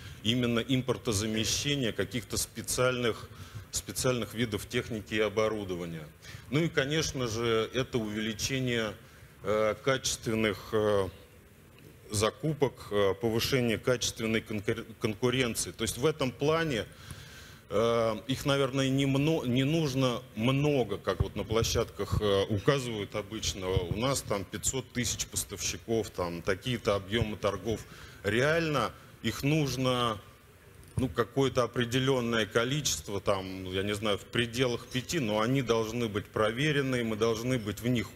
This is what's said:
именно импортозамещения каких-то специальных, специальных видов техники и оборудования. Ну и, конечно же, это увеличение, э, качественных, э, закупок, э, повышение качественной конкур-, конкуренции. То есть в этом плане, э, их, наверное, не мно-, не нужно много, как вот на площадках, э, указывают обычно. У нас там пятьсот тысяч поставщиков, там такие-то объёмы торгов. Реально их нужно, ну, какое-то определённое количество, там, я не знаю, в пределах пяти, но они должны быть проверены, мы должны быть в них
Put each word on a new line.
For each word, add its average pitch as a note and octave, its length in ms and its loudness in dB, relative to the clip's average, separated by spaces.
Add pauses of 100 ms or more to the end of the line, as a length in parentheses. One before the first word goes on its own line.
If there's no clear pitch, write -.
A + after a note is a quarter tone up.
(240)
именно A#2 360 2
импортозамещения A2+ 1300 0
каких-то G#2+ 460 -4
специальных, B2 880 -2 (440)
специальных A#2 600 -2
видов G#2+ 340 -2
техники A2+ 480 -4
и G#2+ 40 4
оборудования. G2 840 0 (440)
Ну C3+ 100 2
и, E3 80 4
конечно C#3+ 600 0
же, A2+ 460 2
это B2+ 240 0
увеличение, A2 960 -2 (500)
э, G#2+ 400 2
качественных, A2 880 0
э, G#2 360 4 (1000)
закупок, A#2 800 0
э, G2+ 240 4
повышение A#2 640 2
качественной A2 640 0
конкур-, A2 440 -4 (140)
конкуренции. A#2+ 720 0
То - 120 -8
есть G2 140 -2
в B2 80 0
этом D3 260 0
плане, D3 540 0 (840)
э, A2+ 480 2 (100)
их, C3 180 -2
наверное, C3+ 440 2
не C#3 160 2
мно-, C#3 400 2
не B2+ 180 2
нужно C3+ 580 2 (140)
много, B2+ 600 2
как F#2 240 0
вот F#2+ 160 -2
на G2 80 -2
площадках, A2 760 0
э, G2 280 4
указывают A2+ 640 0
обычно. G2+ 540 -4
У F#2 260 2
нас B2+ 260 0
там G2 220 -2
пятьсот - 480 -4
тысяч - 360 -2
поставщиков, - 800 -2
там E2+ 320 -4
такие-то G#2+ 540 0
объёмы G#2 420 0
торгов. G2+ 420 -2 (440)
Реально C#3 680 2 (320)
их A2+ 180 -2
нужно, B2+ 800 2 (760)
ну, B2+ 100 2
какое-то B2+ 560 2
определённое A#2 800 2
количество, A#2 760 0
там, F#2+ 520 -2
я F#2+ 100 0
не G#2 140 0
знаю, G2+ 240 0
в - 60 -16
пределах A#2+ 600 0
пяти, B2+ 340 -4
но G#2+ 200 2
они B2+ 240 4
должны A2+ 440 0
быть G#2 200 -2
проверены, B2+ 760 2
мы A2+ 120 -2
должны A#2 420 2
быть G#2 220 -4
в A2+ 80 -2
них A#2 280 2